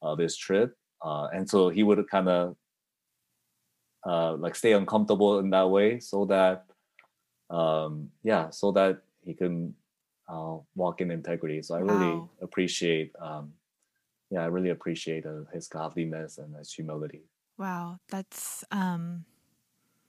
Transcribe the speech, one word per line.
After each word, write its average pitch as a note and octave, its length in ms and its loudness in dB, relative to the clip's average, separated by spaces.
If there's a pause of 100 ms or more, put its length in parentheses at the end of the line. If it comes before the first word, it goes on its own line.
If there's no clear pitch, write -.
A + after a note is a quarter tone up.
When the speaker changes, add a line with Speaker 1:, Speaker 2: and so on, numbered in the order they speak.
Speaker 1:
of D#2 180 -2
his E2 160 0
trip. A2 440 0 (240)
Uh, D2+ 320 -4
and F#2+ 140 -4
so F#2+ 200 6
he F2+ 140 2
would G#2 280 6
kinda, F2+ 460 2 (1500)
uh, E2 300 0
like, E2 180 -4
stay A2+ 180 4
uncomfortable G#2 680 4
in F#2+ 120 0
that F#2 200 6
way, G#2 300 4
so G2+ 260 -2
that, F#2+ 400 4 (840)
um, D#2 600 0 (120)
yeah, F2 280 2
so G2+ 220 0
that F#2+ 300 4 (220)
he E2+ 100 -10
can, F2 400 -2 (540)
uh, D#2+ 300 -10 (160)
walk F2 260 -2
in F2+ 100 -2
integrity. E2 520 -4
So E2 120 -8
I E2+ 60 -2
really F#2 380 2
Speaker 2:
Wow. E2+ 120 -12 (100)
Speaker 1:
appreciate, E2+ 800 -2
um, D2+ 340 -12 (760)
yeah, F2+ 120 -2
I E2 40 -2
really F2+ 240 0
appreciate, E2 560 -6
uh, D2+ 260 -10
his E2 160 -12
godliness D#2+ 680 -6
and D2+ 180 -16
his D2+ 160 -18
humility. D#2 500 -10 (360)
Speaker 2:
Wow, F3+ 400 -8 (100)
that's, - 640 -12
um, F3 540 -2 (840)